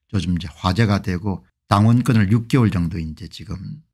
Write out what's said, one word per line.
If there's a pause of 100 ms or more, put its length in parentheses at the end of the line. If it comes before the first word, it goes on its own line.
(140)
요즘
이제
화제가
되고 (240)
당원권을
육
개월
정도
이제
지금 (380)